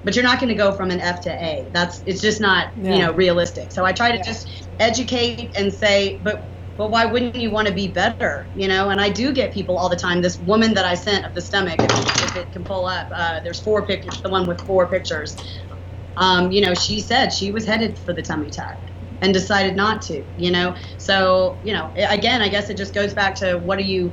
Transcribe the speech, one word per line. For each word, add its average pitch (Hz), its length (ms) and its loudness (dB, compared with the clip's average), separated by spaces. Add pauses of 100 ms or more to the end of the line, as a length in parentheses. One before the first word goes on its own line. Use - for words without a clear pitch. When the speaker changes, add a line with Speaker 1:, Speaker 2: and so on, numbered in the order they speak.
Speaker 1:
But 202 120 -2
you're 247 80 4
not 254 160 4
gonna 240 160 0
go 202 160 4
from 190 200 -2
an 180 100 -2
F 175 200 -2
to 175 100 -4
A. 156 420 -6
That's, 175 320 0
it's 190 160 -4
just 208 200 2
not, 180 360 4
you 190 140 0
Speaker 2:
Yeah. 180 160 4
Speaker 1:
know, 165 60 0
realistic. 175 580 2
So 185 140 0
I 185 80 4
try 233 180 2
to 233 60 0
Speaker 2:
Yeah. - 60 -4
Speaker 1:
just 220 240 -6 (320)
educate 240 760 0
and 202 180 0
say, 202 500 2
"But, 104 200 -2 (340)
but 214 140 -2
why 226 140 4
wouldn't 240 300 0
you 233 160 -2
wanna 214 200 2
be 190 160 -2
better?" 175 580 0 (100)
You 190 120 -2
know, 190 220 2
and 196 120 2
I 202 80 4
do 220 220 0
get 233 220 0
people 180 240 -2
all 180 120 2
the 175 60 2
time. 180 260 0
This 180 180 0
woman 214 360 4
that 190 100 2
I 180 100 2
sent 185 300 -2
of - 80 -10
the 175 80 -6
stomach, 180 380 0
if, - 440 2
if - 120 -4
it 180 160 -8
can 180 120 -8
pull 185 220 -4
up, 180 280 -4
uh, 165 280 -2
there's 170 180 -8
four 208 260 2
pictures, 180 360 -4
the 185 80 -4
one 185 180 2
with 170 140 -2
four 185 260 4
pictures. 170 480 -2 (800)
Um, 185 360 4
you 202 100 6
know, 180 120 4
she 214 260 -2
said 240 320 2
she 202 200 -2
was 214 140 -4
headed 214 340 0
for 175 140 -4
the 160 80 -4
tummy 151 280 -4
tuck - 280 -10 (440)
and 190 120 4
decided 190 420 2
not 202 280 2
to, 147 200 -6 (140)
you 175 140 2
know? 180 240 2 (220)
So, 185 680 2
you 208 100 -4
know, 160 220 -4
a-, 196 180 2
again, 226 280 2
I 208 80 2
guess 202 200 0
it 190 80 -6
just 196 160 -6
goes 202 200 0
back 196 220 0
to 185 220 0
what 180 220 -2
are 196 40 0
you 185 300 0